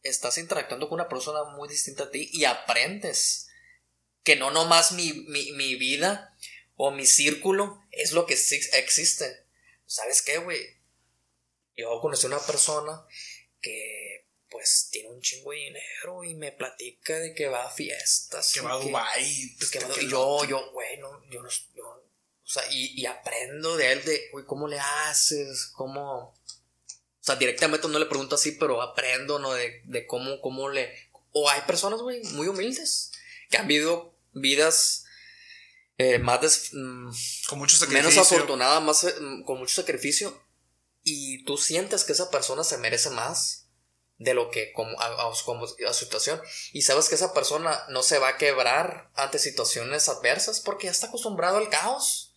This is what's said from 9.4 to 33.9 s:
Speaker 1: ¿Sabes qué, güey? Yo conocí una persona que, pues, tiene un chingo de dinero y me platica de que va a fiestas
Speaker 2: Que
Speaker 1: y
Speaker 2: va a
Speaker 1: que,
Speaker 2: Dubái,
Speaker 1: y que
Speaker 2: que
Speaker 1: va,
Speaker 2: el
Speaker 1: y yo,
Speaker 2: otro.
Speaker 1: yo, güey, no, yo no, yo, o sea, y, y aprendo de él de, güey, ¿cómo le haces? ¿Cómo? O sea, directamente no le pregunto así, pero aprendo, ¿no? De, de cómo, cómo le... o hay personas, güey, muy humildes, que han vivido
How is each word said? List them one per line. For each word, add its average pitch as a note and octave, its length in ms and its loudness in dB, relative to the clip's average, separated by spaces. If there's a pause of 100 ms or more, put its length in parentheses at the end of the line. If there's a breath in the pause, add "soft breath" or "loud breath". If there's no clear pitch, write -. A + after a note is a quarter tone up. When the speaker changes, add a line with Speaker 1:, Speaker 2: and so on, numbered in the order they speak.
Speaker 1:
¿Sabes - 380 0
qué, D3 160 0
güey? E3+ 200 -6 (1160)
Yo A#2 260 -6
conocí C#3+ 240 2
una C#3 140 -2
persona D3+ 640 -2 (580 loud breath)
que, - 680 -12 (220)
pues, - 420 2
tiene A2+ 180 -10
un B2 120 -20
chingo C3+ 300 -6
de D3 60 -10
dinero D3+ 680 -12
y E3+ 100 -14
me D3+ 180 -10
platica B2+ 680 -8
de D#3+ 160 -8
que D3 120 -2
va B2+ 180 -2
a B2+ 40 -12
fiestas - 840 -2
Speaker 2:
Que C#3 60 0
Speaker 1:
y C3 40 -6
Speaker 2:
va B2 120 -2
a C3 40 -2
Speaker 1:
que, C3+ 80 -4
Speaker 2:
Dubái, B2+ 360 0
Speaker 1:
y C3+ 340 -6
que - 120 -2
Speaker 2:
que C3 160 -4
Speaker 1:
va, - 100 -6
Speaker 2:
el C#3+ 80 0
Speaker 1:
y C3+ 60 -4
yo, C3 180 2
Speaker 2:
otro. C#3+ 220 2
Speaker 1:
yo, C3+ 220 -4
güey, B2 260 -8
no, C#3 320 -18
yo A#2+ 140 -14
no, B2+ 60 -16 (260)
yo, - 80 -16
o - 680 -14
sea, B2+ 160 -2
y, C3 320 -6
y B2 40 -4
aprendo C#3+ 720 -4
de C3 160 4
él C#3 100 -2
de, D#3 280 -2
güey, C#3 140 -14
¿cómo C#3+ 220 -6
le D3 120 -6
haces? C#3+ 960 0
¿Cómo? C3+ 600 -8
O - 880 -20
sea, C3+ 120 2
directamente D3+ 520 2
no D3+ 120 0
le D3+ 80 2
pregunto C#3 280 -2
así, D3+ 180 2
pero C3+ 280 0
aprendo, C3 580 -2
¿no? C3+ 140 -2
De, A#2+ 320 -4
de A#2+ 200 -6
cómo, C3 360 -6
cómo C3+ 280 -4
le... C3+ 400 -6 (220)
o D3 180 4
hay C#3+ 120 4
personas, G#3+ 400 0
güey, B3 200 -6 (100)
muy D3 160 -2
humildes, A3+ 640 -4 (380 loud breath)
que - 80 4
han G3 120 0
vivido D#3+ 480 2 (160)